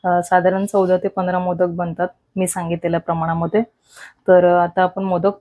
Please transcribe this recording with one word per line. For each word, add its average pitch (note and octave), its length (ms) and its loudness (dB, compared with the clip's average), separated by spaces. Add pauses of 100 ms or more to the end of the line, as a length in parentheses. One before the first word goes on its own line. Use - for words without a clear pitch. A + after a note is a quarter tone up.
अ, F3 160 2
साधारण F#3 440 2
चौदा F#3 320 2
ते F#3+ 100 -4
पंधरा F3+ 320 -2
मोदक F3+ 260 -2
बनतात F3 420 -4 (280)
मी F#3 120 -2
सांगितलेल्या E3+ 520 -4
प्रमाणामध्ये. E3 640 -2 (640)
तर, F3+ 180 6
अ, F3 180 4
आता F3 200 0
आपण F#3 200 -2
मोदक F#3 380 0